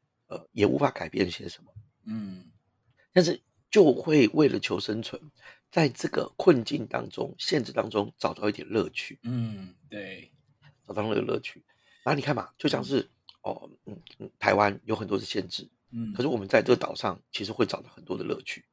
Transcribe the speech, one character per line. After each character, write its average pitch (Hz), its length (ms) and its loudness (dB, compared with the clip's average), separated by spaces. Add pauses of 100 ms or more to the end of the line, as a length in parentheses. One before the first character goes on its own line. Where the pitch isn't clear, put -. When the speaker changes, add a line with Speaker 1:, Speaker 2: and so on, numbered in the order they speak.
(280)
Speaker 1:
呃， - 240 -12
也 - 120 2
无 131 140 4
法 139 120 2
改 - 160 -8
变 87 240 0
些 - 160 -10
什 - 160 -14
么。 - 80 -20 (360)
Speaker 2:
嗯。 101 440 -10 (600)
Speaker 1:
但 185 100 6
是 165 160 2 (320)
就 170 220 8
会 147 360 6
为 151 200 4
了 104 100 -2
求 110 220 -4
生 107 220 -4
存， - 180 -12 (500)
在 165 200 4
这 147 180 -6
个 - 300 -4
困 131 260 6
境 123 220 -4
当 120 240 -4
中、 - 260 -6
限 - 260 0
制 110 80 -8
当 113 200 -2
中 104 260 0
找 - 160 -2
到 - 160 -4
一 107 40 0
点 90 140 -10
乐 95 220 0
趣。 - 360 -12
Speaker 2:
嗯， 110 500 -6 (160)
对。 95 420 -14 (540)
Speaker 1:
找 101 80 -12
到 107 80 -2
那 110 120 -2
个 - 60 0
乐 - 200 -2
趣。 - 220 -16 (400)
然 147 120 0
后 - 40 -2
你 131 40 -6
看 139 120 0
嘛， - 220 -6
就 - 100 -2
像 120 160 0
是， 120 180 0
Speaker 2:
嗯。 - 80 -6 (340)
Speaker 1:
哦， - 280 -8 (140)
嗯， - 160 -14 (180)
嗯， - 200 -14
台 104 160 2
湾 101 300 2
有 110 120 -2
很 107 100 -6
多 98 120 -2
的 104 60 -8
限 95 220 -6
制， - 220 -12 (220)
Speaker 2:
嗯。 113 240 -8
Speaker 1:
可 107 80 -2
是 139 60 0
我 127 100 -2
们 98 100 -8
在 110 140 4
这 104 60 -4
个 123 80 6
岛 - 180 -4
上 - 260 -6 (100)
其 - 140 -6
实 104 80 -8
会 120 140 0
找 - 160 -6
到 - 80 -20
很 - 120 -20
多 - 140 -8
的 - 80 -6
乐 - 180 -4
趣， - 300 -14